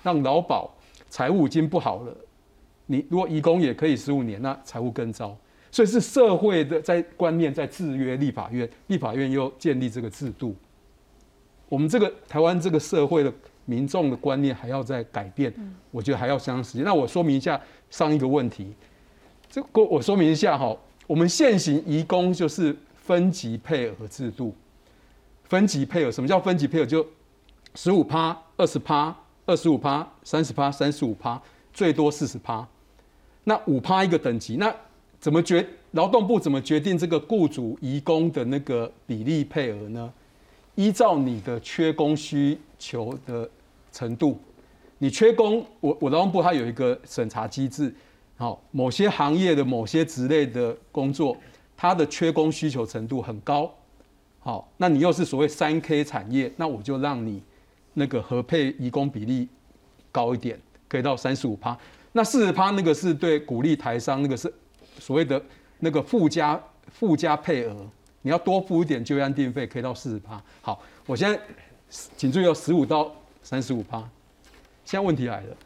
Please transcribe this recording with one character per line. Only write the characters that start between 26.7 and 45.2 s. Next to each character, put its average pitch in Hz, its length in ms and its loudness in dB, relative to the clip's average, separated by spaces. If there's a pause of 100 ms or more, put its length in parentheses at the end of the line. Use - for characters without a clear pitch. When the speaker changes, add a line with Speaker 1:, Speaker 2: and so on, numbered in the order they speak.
Speaker 1:
额？ 139 40 -2
就 156 200 0 (720)
十 180 160 0
五 180 100 6
趴、 165 340 0 (200)
二 180 100 4
十 - 120 -2
趴、 156 360 0 (320)
二 175 100 4
十 165 120 0
五 143 100 4
趴、 147 300 -2 (160)
三 156 200 0
十 123 80 -6
趴、 139 180 0
三 139 220 0
十 147 120 -6
五 110 100 0
趴， 120 260 -6 (320)
最 175 200 2
多 147 180 2
四 147 160 -4
十 120 120 -8
趴。 113 280 -8 (760)
那 214 220 0
五 139 140 2
趴 190 240 2
一 190 40 2
个 165 80 2
等 120 220 -2
级， 110 180 -8
那 214 160 0 (460)
怎 151 140 -2
么 165 100 4
决-， 180 240 2 (240)
劳 170 160 2
动 214 180 4
部 214 140 2
怎 156 120 -2
么 135 120 0
决 151 160 2
定 175 180 0
这 160 120 -2
个 160 100 2
雇 196 300 2
主 117 320 -6
移 135 200 -4
工 160 300 2
的 139 140 -4
那 135 160 -2
个 120 300 -4 (160)
比 110 180 -6
例 151 180 0
配 139 300 -4
额 104 160 -12
呢？ 117 240 -10 (640)
依 202 160 2
照 185 260 4
你 123 220 -2
的 120 180 -6
缺 160 340 0
工 151 240 0
需 147 400 0 (220)
求 120 480 -8
的 117 220 -8 (420)
程 117 260 -8
度， 131 220 0 (600)
你 135 120 0
缺 226 220 6